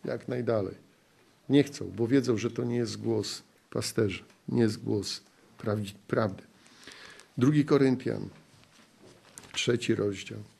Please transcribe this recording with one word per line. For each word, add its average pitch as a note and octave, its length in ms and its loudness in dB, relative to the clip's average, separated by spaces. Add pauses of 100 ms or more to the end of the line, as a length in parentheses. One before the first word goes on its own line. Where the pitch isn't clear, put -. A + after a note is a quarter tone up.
jak A#2+ 220 -6
najdalej". A#2 480 -2 (720)
Nie C#3 140 8
chcą, F#2+ 320 -6
bo A2+ 120 0
wiedzą, B2 300 4
że A2 140 -2
to A#2+ 120 -4
nie A#2+ 120 -2
jest G#2+ 220 -2
głos A2 460 -4 (260)
pasterza, G#2 540 -2 (260)
nie A#2+ 120 2
jest A2 220 0
głos G#2+ 380 -4 (360)
prawi-, G#2 360 -4 (140)
prawdy. A2 360 -2 (920)
Drugi C#3+ 280 4
Koryntian, B2+ 640 2 (1200)
trzeci A#2 420 0
rozdział G#2 440 -4 (200)